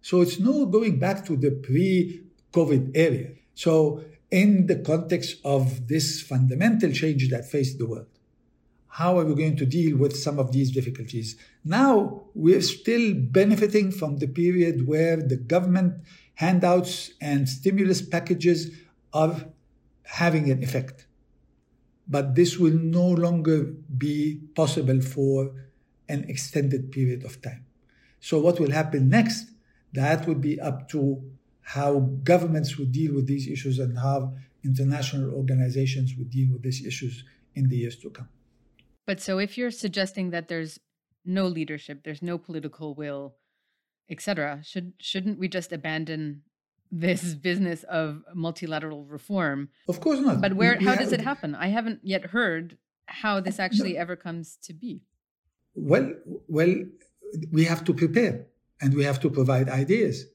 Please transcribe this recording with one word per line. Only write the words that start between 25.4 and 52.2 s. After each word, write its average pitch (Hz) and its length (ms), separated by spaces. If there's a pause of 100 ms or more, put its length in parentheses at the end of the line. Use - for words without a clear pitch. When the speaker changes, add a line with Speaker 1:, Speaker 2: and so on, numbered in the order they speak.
Speaker 1:
an 143 200
extended 131 640
period 127 340
of - 160
time. - 240 (540)
So - 200
what 175 200
will 143 120
happen 147 380
next? - 420 (420)
That 160 340
would 151 120
be 147 200
up 139 300
to 139 340 (380)
how 143 380 (240)
governments 160 540
would 131 140
deal 147 220
with 135 140
these 135 200
issues 131 320
and 123 180
how 131 360 (300)
international 135 680
organizations 131 840
would 127 140
deal 131 220
with 120 120
these 131 220
issues - 380 (320)
in 135 140
the 123 80
years 117 200
to - 120
come. - 200 (760)
Speaker 2:
But 190 140
so 190 200
if 202 180
you're 247 140
suggesting 190 600
that 170 160
there's 160 320 (460)
no 185 220
leadership, 151 560
there's 151 180
no 175 160
political 156 560
will, 139 420 (720)
et 156 120
cetera, 147 420
should, 180 360
shouldn't 190 400
we 185 80
just 185 240
abandon 156 680 (500)
this 175 440
<laughs> 143 140
business 175 340
of 160 400 (100)
multilateral 156 720
reform? 143 640 (180)
Speaker 1:
Of 180 140
course 294 180
not. 247 220
Speaker 2:
But 196 140
where, 233 180
Speaker 1:
We, - 60
we 190 60
Speaker 2:
how 254 100
does - 160
Speaker 1:
have 240 80
Speaker 2:
it 220 40
happen? 202 320
I 151 120
haven't 220 360
yet 185 240